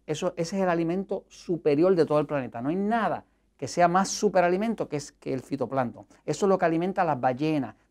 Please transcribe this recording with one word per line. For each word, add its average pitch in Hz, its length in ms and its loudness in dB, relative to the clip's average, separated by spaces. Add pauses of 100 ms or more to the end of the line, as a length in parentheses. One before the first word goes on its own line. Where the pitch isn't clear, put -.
eso, 175 300 -4
ese 170 200 -4
es 196 60 0
el 185 60 2
alimento 170 600 -2
superior 165 680 2
de 165 100 4
todo 151 140 2
el 151 80 0
planeta. 123 340 -6
No 127 100 -4
hay 175 60 -2
nada 202 480 -2 (320)
que 139 120 -8
sea 175 180 4
más 185 220 2
superalimento 185 800 0
que, 151 80 -6
es, - 160 -8
que - 200 -8
el 131 80 -4
fitoplancton. 123 640 -4 (220)
Eso 156 200 0
es - 20 4
lo 190 100 4
que 190 60 0
alimenta 175 380 0
a - 20 4
las 147 160 0
ballenas, 131 560 0 (140)